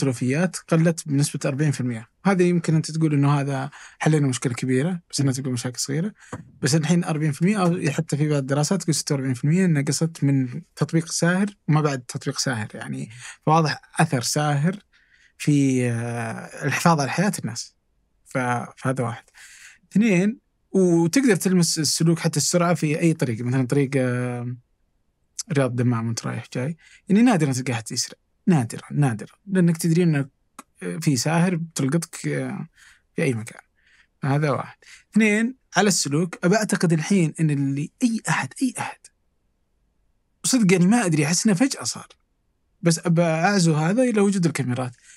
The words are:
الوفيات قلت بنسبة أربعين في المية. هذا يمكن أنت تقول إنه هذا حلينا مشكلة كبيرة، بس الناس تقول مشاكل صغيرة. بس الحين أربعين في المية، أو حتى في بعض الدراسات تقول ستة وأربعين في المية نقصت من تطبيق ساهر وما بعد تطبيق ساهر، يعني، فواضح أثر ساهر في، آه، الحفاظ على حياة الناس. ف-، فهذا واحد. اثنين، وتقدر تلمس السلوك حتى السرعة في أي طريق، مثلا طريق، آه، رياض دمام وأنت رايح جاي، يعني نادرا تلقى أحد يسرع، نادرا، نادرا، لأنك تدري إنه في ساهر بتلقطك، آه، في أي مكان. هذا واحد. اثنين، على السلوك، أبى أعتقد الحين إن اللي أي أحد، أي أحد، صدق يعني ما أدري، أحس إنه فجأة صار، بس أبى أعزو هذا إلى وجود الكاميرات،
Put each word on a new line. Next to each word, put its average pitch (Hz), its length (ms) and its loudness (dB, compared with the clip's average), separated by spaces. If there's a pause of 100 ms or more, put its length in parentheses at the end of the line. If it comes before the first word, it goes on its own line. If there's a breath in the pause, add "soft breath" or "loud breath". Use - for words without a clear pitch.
الوفيات 135 540 -2
قلت 165 520 0
بنسبة 143 380 0
أربعين 143 240 0
في 127 100 -2
المية. 120 280 -6 (160)
هذا 185 180 4
يمكن 175 320 2
أنت 156 160 0
تقول 160 240 0
إنه 143 260 2
هذا 139 300 -6 (280 loud breath)
حلينا 156 280 4
مشكلة 120 280 -2
كبيرة، 135 460 -2 (100)
بس - 100 -4
الناس 135 160 0
تقول 135 160 -6
مشاكل 123 260 -6
صغيرة. 160 340 -4 (500 loud breath)
بس 135 120 0
الحين 175 300 2
أربعين 156 280 -2
في 151 100 -4
المية، 202 180 2
أو 175 300 0
حتى 156 260 -4
في 151 120 0
بعض 147 100 2
الدراسات 139 440 0
تقول 156 120 -2
ستة - 200 -4
وأربعين 131 200 -2
في 117 100 -10
المية 180 220 4
نقصت 156 580 0
من 135 380 0 (140)
تطبيق 160 360 -2
ساهر 185 340 0 (220)
وما 156 120 4
بعد 139 200 -2
تطبيق - 380 -10
ساهر، 117 360 -4
يعني، 135 360 -10 (360 loud breath)
فواضح 156 340 2 (200)
أثر 147 200 2
ساهر 151 560 0 (640 soft breath)
في، 135 520 2
آه، 117 760 -6
الحفاظ 147 360 2
على 131 100 -2
حياة 185 220 0 (120)
الناس. - 300 -10 (600)
ف-، 139 40 -4 (380)
فهذا 131 280 -4
واحد. 117 200 -8 (680 loud breath)
اثنين، 208 460 2 (340)
وتقدر 180 640 4
تلمس 175 420 2
السلوك 165 400 0
حتى 160 180 -2
السرعة 170 380 0
في 151 260 -2
أي 165 120 4
طريق، 123 320 -2
مثلا 127 220 0
طريق، 139 300 2
آه، 123 600 -4 (960)
رياض 131 240 0
دمام 120 300 0
وأنت 117 200 -6
رايح 120 180 -8 (100)
جاي، 135 220 -6 (320 soft breath)
يعني 202 140 4
نادرا 165 300 4
تلقى 127 200 -2
أحد 117 200 -6
يسرع، - 260 -6 (280)
نادرا، 139 460 2
نادرا، 131 420 0 (120)
لأنك 180 300 2
تدري 165 260 2
إنه 151 260 2 (720)
في 147 160 2
ساهر 170 400 0
بتلقطك، 160 720 -4
آه، 139 420 -6 (480 soft breath)
في 175 60 -2
أي 139 120 0
مكان. 110 260 -10 (640 soft breath)
هذا 143 260 0
واحد. - 260 -6 (360 loud breath)
اثنين، 220 420 2 (220)
على 202 120 4
السلوك، 165 560 -2
أبى 170 120 4
أعتقد 170 360 0
الحين 165 480 2
إن 156 100 2
اللي 139 400 -2 (120)
أي 226 260 0
أحد، - 240 -2 (100)
أي 247 160 -2
أحد، - 200 -10 (1500)
صدق 220 280 4
يعني 175 140 4
ما 220 200 2
أدري، 151 200 2
أحس 175 200 0
إنه 208 80 4
فجأة 262 300 0
صار، - 220 -8 (760)
بس 165 240 0
أبى 170 160 2
أعزو 165 520 2
هذا 180 280 0
إلى 226 180 2
وجود 196 260 2
الكاميرات، 123 460 -4 (240 soft breath)